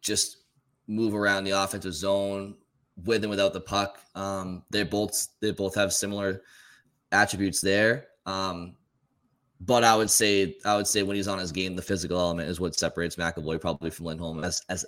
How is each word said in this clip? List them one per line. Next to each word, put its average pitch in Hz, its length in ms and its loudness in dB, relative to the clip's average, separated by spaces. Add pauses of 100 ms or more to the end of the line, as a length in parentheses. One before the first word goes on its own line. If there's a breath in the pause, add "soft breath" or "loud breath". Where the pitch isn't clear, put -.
just - 420 -2 (440)
move 107 280 0
around 101 300 2
the 95 60 -2
offensive 98 420 -2
zone 98 600 -2 (500)
with 107 180 2
and 107 60 -2
without 98 240 2
the 92 80 -6
puck, 98 400 -2 (120)
um, 95 480 -6 (100)
they 104 120 2
both, 104 460 -2 (100)
they 107 120 0
both 98 220 -2
have 98 200 2
similar 98 480 -2 (720 loud breath)
attributes 95 480 2
there. 110 460 4 (180)
Um, 90 500 -6 (840)
but 117 240 4
I 113 120 8
would 110 160 2
say, 101 540 4
I 104 100 4
would 104 100 2
say 104 160 2
when 98 140 -2
he's 98 120 -2
on 98 120 -2
his 90 120 -6
game, 92 240 -4
the 92 60 -4
physical 90 380 -2
element 85 280 0
is 85 120 -4
what 87 160 -2
separates 85 400 -2
McAvoy 80 440 -4
probably 82 300 -4
from 82 160 -10
Lindholm 80 380 -8
as, 80 260 -4
as 90 180 -6